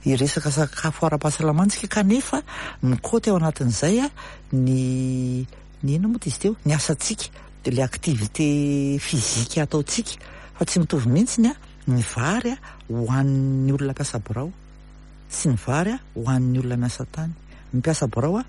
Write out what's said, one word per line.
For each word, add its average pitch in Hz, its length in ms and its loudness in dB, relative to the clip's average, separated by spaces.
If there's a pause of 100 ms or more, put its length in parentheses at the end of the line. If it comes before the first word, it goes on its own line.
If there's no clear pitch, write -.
hiresaka 143 480 0
sakafo 151 560 0
ara-pahasalamana 156 640 2
tsika - 160 -6 (120)
kanefa 247 420 2 (420)
ny 127 200 4
kaoty 226 260 2
ao 190 80 4
anatin'izay 156 640 2
a, 285 100 0 (420)
ny, 127 920 0 (380)
ny 139 100 0
inona 180 140 2
moa 233 180 -2
izy 143 140 -4
teo? 214 160 0 (100)
Ny 147 100 4
asantsika, - 520 -2 (360)
dia 123 100 -2
ilay 131 100 2
activité 143 1160 0
physique 117 600 -2
ataontsika 151 600 -2 (380)
fa 165 80 0
tsy - 160 0
mitovy 139 320 2
mihitsy 226 280 4
ny 226 100 6
a, - 40 -4 (320)
ny 123 140 4
vary 185 500 -2
a, 269 60 -6 (320)
ho 117 240 -2
an'ny 135 580 2
olona 139 220 0
mpiasa 135 260 -6
birao 120 320 -6 (800)
sy - 220 0
ny 113 120 2
vary 165 300 0
a, 262 60 -4 (160)
ho 113 120 -6
an'ny 127 320 2
olona 123 220 -2
miasa 123 240 -4
tany. 160 260 -6 (400)
Ny 123 80 0
mpiasa 156 280 0
birao 151 340 0
a - 80 -4